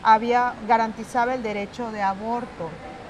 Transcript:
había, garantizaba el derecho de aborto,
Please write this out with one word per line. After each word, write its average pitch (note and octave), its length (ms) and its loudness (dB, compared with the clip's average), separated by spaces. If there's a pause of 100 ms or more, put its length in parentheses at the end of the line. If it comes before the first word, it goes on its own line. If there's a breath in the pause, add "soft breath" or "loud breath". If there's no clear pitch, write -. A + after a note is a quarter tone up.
había, A#3+ 500 6 (160)
garantizaba A3+ 680 2
el B3+ 80 -6
derecho G#3+ 480 -6
de G#3+ 100 -4
aborto, G3+ 680 -4 (400)